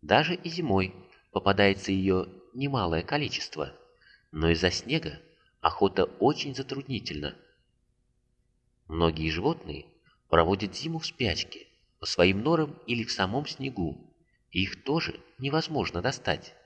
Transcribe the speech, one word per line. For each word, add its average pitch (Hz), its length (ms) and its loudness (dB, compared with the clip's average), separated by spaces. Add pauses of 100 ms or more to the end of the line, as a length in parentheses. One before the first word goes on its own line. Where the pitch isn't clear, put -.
Даже 143 340 4
и 175 140 -8
зимой 107 440 0 (380)
попадается 98 600 4
ее 95 360 2 (260)
немалое 117 500 0
количество, 117 680 -6 (580)
но 78 180 2
из-за 85 220 4
снега - 480 -4 (400)
охота 92 460 2 (140)
очень 139 360 0
затруднительна. 92 800 -8 (1500)
Многие 80 420 2
животные 87 560 -4 (440)
проводят 92 460 2
зиму 160 240 -8
в 160 60 -10
спячке, - 640 -6 (320)
по - 60 -12
своим 95 360 4
норам 151 360 0 (100)
или 120 160 -2
в - 80 -6
самом 107 340 0
снегу, 110 680 -6 (400)
и 92 120 0
их - 200 -8
тоже - 360 -2 (180)
невозможно 135 640 -2
достать. - 520 -4 (120)